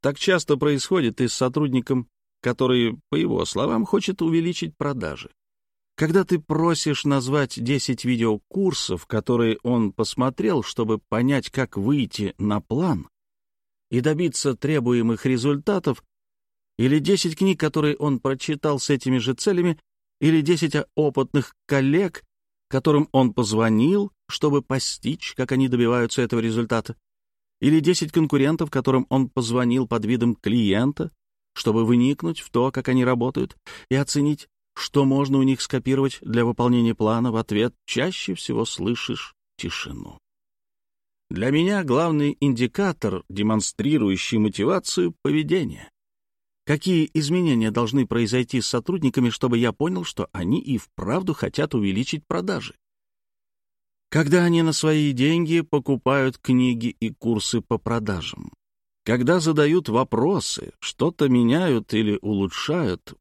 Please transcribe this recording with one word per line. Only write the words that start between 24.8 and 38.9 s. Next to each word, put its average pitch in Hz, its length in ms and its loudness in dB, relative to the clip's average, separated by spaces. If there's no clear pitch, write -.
как 127 160 -2
они 135 160 2
добиваются 120 540 2
этого 117 180 0
результата, 113 560 -2
или 160 180 4
десять 156 320 0
конкурентов, 151 580 2
которым 131 400 0
он 131 200 2
позвонил 123 580 0
под 110 180 -2
видом 117 300 2
клиента, 117 760 0
чтобы 113 300 0
вникнуть 131 540 2
в - 120 -18
то, 127 200 0
как - 180 -6
они 127 140 2
работают, 127 540 -2
и 131 60 2
оценить, 143 520 -2
что - 300 0
можно 135 340 2
у 131 40 4
них 135 180 2
скопировать 131 600 -2
для 113 240 0
выполнения 120 480 2
плана, 113 380 0
в 110 40 -4
ответ 113 380 0
чаще 175 500 -4
всего 117 300 -4
слышишь - 680 -6